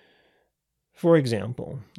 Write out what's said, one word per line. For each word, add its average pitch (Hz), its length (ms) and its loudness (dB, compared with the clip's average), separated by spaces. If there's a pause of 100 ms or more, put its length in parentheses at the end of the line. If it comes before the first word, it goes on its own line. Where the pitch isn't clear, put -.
(920)
For 170 220 4
example, 120 640 -2 (200)